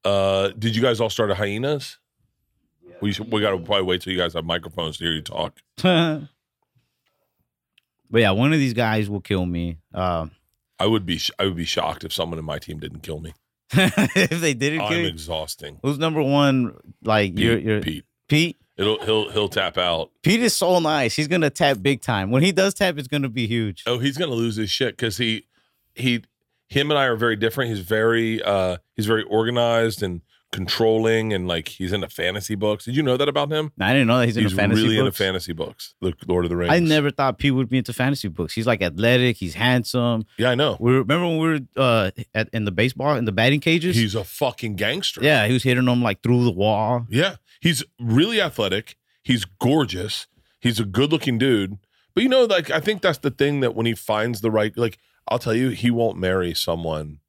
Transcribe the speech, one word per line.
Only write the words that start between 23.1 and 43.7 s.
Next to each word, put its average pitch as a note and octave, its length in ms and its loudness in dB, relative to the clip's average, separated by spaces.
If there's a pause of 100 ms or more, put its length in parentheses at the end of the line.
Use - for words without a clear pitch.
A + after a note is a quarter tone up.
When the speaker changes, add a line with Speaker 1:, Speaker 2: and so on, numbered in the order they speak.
Speaker 3:
be A#2 160 -4
huge. G#2+ 400 -4
Speaker 1:
Oh, A#2+ 140 -2
he's C3+ 180 -4
gonna E3 160 -4
lose A#2 220 -2
his G#2+ 160 -4
shit B2 260 -2
'cause A2+ 200 -4
he, A2+ 300 -2 (480)
he, B2 280 0 (460)
him C#3+ 220 0
and D3 60 2
I C3+ 80 2
are A#2+ 120 0
very A2+ 180 2
different. A2+ 360 -2
He's G#2 100 -4
very, A2 600 0
uh, F#2 360 0 (180)
he's G#2+ 100 -2
very A2 180 2
organized A#2 800 0
and F2+ 180 -6 (320)
controlling, A2 800 2
and, F2+ 120 -2
like, E2+ 220 -4
he's F#2 240 -6
into G2 160 -4
fantasy F#2+ 480 -4
books. G#2 300 -2
Did A#2+ 100 -8
you D3+ 80 -6
know B2+ 140 0
that C#3+ 100 2
about C#3+ 240 -2
him? D#3 200 -2 (100)
Speaker 3:
I G2 100 2
didn't C3 160 4
know A#2+ 120 4
that A#2+ 80 4
he's A2+ 100 0
into G2+ 120 2
Speaker 1:
He's F#2 80 -2
Speaker 3:
fantasy G#2+ 240 2
Speaker 1:
really A2 160 4
into C3 140 2
Speaker 3:
books. - 60 -12
Speaker 1:
fantasy F#2 360 -2
books, - 480 -10
the F2+ 120 0 (120)
Lord F2 200 2
of E2 40 -2
the F2 60 -2
Rings. F2 160 0
Speaker 3:
I E3+ 80 6
never D3+ 320 2
thought C3+ 260 -2
Pete C#3 160 2
would B2+ 160 0
be C3 100 2
into B2 120 -4
fantasy C3 380 -2
books. D#2+ 240 -6
He's, A2 120 -2
like, A2+ 160 2
athletic. A#2 560 2
He's E2 180 -6
handsome. A#2+ 680 0 (120)
Speaker 1:
Yeah, A#2+ 140 2
I A#2+ 40 2
know. C3 240 0
Speaker 3:
We A#2+ 140 4
were, C3 60 6
remember D3+ 280 0
when E3 120 0
we D#3+ 80 2
were, D#3 120 2 (160)
uh, A2+ 360 2 (220)
at, A2 200 0
in A2 100 -2
the G2+ 80 -2
baseball, B2+ 460 0
in A#2 80 -2
the G#2+ 80 -2
batting B2+ 260 4
cages? E3+ 380 0